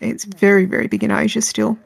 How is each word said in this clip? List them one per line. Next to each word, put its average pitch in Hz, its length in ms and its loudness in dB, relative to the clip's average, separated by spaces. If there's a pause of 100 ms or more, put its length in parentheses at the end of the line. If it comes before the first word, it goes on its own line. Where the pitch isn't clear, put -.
it's 220 240 -6
very, 196 400 4
very 226 220 -2
big 208 140 -2
in 214 100 0
Asia 220 300 0
still. 220 440 -2